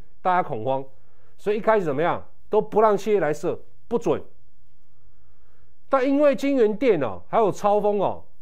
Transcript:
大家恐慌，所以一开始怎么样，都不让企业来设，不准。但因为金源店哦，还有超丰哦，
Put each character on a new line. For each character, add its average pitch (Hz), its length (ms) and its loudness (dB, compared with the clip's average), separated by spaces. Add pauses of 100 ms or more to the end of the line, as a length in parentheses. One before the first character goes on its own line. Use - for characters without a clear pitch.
(200)
大 185 140 2
家 175 120 4
恐 120 160 -4
慌， 135 220 0 (540)
所 - 120 -2
以 208 60 2
一 233 40 -2
开 220 180 4
始 185 80 0
怎 139 100 0
么 147 60 0
样， 143 200 0 (280)
都 214 100 4
不 208 220 2
让 214 120 6
企 196 160 -2
业 208 100 2
来 156 120 2
设， 151 260 -2 (300)
不 233 100 0
准。 151 240 0 (1700)
但 269 180 2
因 277 140 4
为 285 160 6
金 277 200 2
源 214 200 4
店 208 240 4
哦， 101 280 -2
还 190 100 2
有 214 120 4
超 208 300 2
丰 208 180 2
哦， 127 240 0 (200)